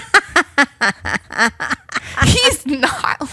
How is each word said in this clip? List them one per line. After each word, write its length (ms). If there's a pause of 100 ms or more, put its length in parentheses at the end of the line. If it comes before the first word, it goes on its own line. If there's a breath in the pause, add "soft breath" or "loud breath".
(560)
<laughs> 1700
He's 400
not 560 (100)